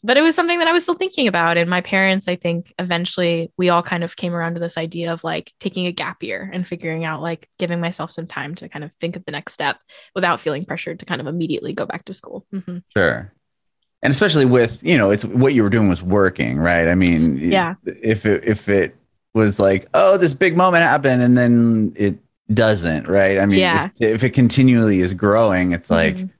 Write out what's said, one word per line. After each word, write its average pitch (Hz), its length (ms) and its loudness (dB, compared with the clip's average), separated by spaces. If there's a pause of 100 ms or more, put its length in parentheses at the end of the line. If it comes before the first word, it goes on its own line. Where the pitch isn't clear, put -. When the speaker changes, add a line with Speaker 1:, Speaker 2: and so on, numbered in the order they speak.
Speaker 1:
but 240 140 2
it 294 40 6
was 320 140 4
something 349 240 0
that 330 80 2
I 330 40 2
was 339 120 2
still 349 100 -2
thinking 349 340 -2
about. 170 300 2
And 170 100 0
my 180 140 0
parents, 190 460 0
I 180 80 -2
think, 170 420 -6
eventually 175 800 -4
we 180 120 2
all 175 120 4
kind 175 220 -6
of 170 120 -10
came 175 200 -6
around 165 180 -4
to 170 60 -8
this 170 180 -8
idea 170 340 -6
of, 170 120 -8
like, 165 360 -8
taking 185 280 -6
a 175 40 -4
gap 180 300 -10
year 127 320 -10
and 180 140 -6
figuring 165 380 -8
out, 156 180 -8
like, 165 340 -10
giving 170 240 -6
myself 170 300 -8
some 170 160 -12
time 143 280 -12
to - 140 -16
kind 151 160 -14
of 165 160 -18
think 170 140 -6
of 180 100 -14
the 156 60 -12
next 147 220 -10
step - 260 -6 (340)
without 180 260 -2
feeling 151 240 -6
pressured 170 360 -10
to - 60 -20
kind 170 160 -6
of 151 60 -10
immediately 165 460 -6
go 202 140 -6
back - 180 -12
to 196 80 -14
school. - 400 -16
Mm-hmm. 180 240 -10 (180)
Speaker 2:
Sure. 82 380 0 (720)
And 135 80 2
especially 151 340 2
with, 123 380 2
you 165 120 2
know, 104 140 4
it's, 104 160 0
what 131 300 2
you 113 80 4
were 101 80 2
doing 107 180 4
was 85 140 -2
working, 90 560 0
right? 85 280 2
I 87 60 2
mean, 82 460 2
Speaker 1:
Yeah. 170 340 0 (120)
Speaker 2:
if 110 420 -2
it, 101 180 0
if 104 240 -2
it 95 260 0 (400)
was 104 240 2
like, 98 340 2
"Oh, 190 240 4
this 170 160 0
big 170 240 0
moment 180 260 4
happened," 135 380 2
and 123 160 4
then 117 580 2
it 101 220 -2 (340)
doesn't, 95 560 0
right? 95 320 2
I 98 60 2
mean, 101 140 4
Speaker 1:
Yeah. 165 300 0 (100)
Speaker 2:
if, 110 160 2
if 110 80 -2
it 127 80 0
continually 117 680 4
is 90 120 0
growing, 101 600 2
it's - 180 -6
like, 82 240 2
Speaker 1:
Mm-hmm. 185 120 -10 (120)